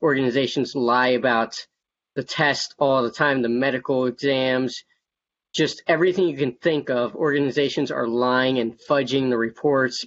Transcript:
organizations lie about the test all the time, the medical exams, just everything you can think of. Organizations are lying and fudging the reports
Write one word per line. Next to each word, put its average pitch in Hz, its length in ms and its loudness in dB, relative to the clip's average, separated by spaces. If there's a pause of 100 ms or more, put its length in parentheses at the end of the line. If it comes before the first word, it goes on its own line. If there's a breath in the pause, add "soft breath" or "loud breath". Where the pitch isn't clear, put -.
organizations 135 760 0
lie 127 340 2
about 117 560 0 (500)
the 135 80 -6
test - 540 -2
all 135 260 2
the 117 80 -2
time, 139 300 0
the 117 80 0
medical 127 580 0
exams, 131 760 -2 (720)
just 151 340 -2
everything 180 420 2
you 139 80 -6
can 135 160 -2
think 151 360 -2
of. 120 260 -2
Organizations 143 760 0
are 135 160 -4
lying 127 520 2
and 113 200 -4 (100)
fudging 135 400 0
the 123 80 2
reports 123 680 0